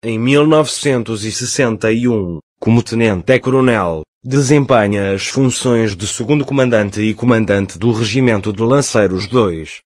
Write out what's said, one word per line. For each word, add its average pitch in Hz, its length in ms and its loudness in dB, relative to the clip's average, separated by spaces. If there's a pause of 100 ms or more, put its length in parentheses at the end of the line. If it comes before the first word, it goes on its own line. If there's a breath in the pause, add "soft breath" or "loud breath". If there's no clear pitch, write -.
Em 113 160 -4
mil 139 280 2
novecentos 127 760 0
e 110 80 -6
sessenta 113 600 -2
e 120 160 0
um, 92 300 -2 (200)
como 113 240 2
tenente-coronel, 113 1200 0 (200)
desempenha 123 880 2
as 98 140 -4
funções 123 680 0
de 90 120 -8
segundo 131 360 -2
comandante 117 600 0
e 110 100 0
comandante 107 680 0
do 117 140 0
Regimento 110 640 0
de 101 80 -4
Lanceiros 110 640 0
dois. 92 600 -2